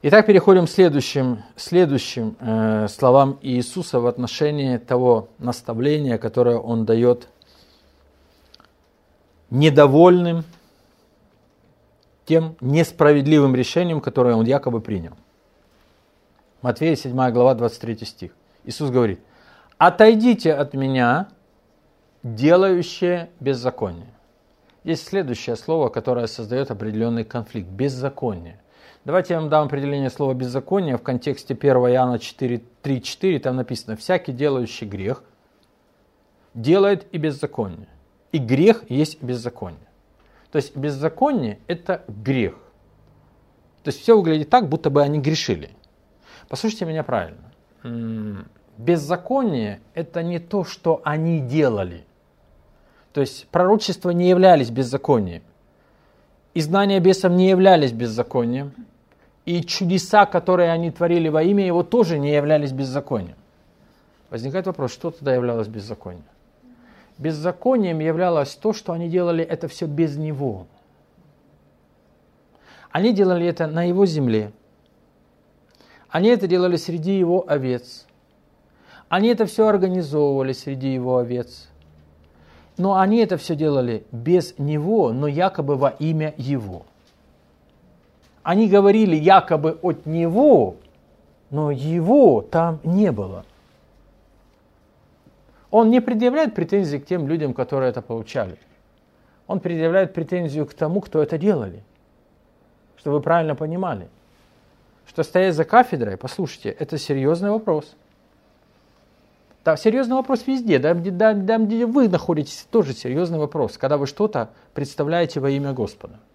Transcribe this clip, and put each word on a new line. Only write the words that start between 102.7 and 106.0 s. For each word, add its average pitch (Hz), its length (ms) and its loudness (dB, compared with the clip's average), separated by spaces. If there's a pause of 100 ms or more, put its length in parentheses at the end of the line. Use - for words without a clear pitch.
Чтобы 147 200 -4
вы 143 60 -2
правильно 160 340 0
понимали, 156 520 -8 (1000)
что - 160 -6
стоять 180 320 0
за 160 100 -2
кафедрой, 147 520 0